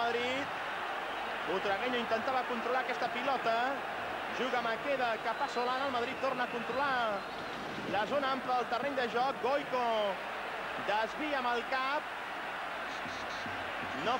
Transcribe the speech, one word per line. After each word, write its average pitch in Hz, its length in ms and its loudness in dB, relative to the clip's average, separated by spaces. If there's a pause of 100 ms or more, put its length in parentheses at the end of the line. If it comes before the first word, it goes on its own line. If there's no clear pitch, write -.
Madrid. 247 500 0 (920)
Butragueño 202 520 2
intentava 233 440 2
controlar 247 400 0
aquesta - 260 0
pilota. 240 460 2 (840)
Juga 247 240 2
Maqueda 233 640 2
cap 226 180 0
a 277 80 2
Solana. 254 380 0
El 277 60 0
Madrid 240 280 0
torna 254 240 2
a 247 60 -2
controlar 240 680 2 (720)
la 202 140 2
zona 269 260 2
ampla 254 240 2
del 240 100 2
terreny 262 300 0
de 247 180 2
joc. 254 280 2
Goico 262 420 2 (1040)
desvia 226 500 0
amb 240 160 2
el 233 160 2
cap. 269 320 2 (2000)
No 240 160 2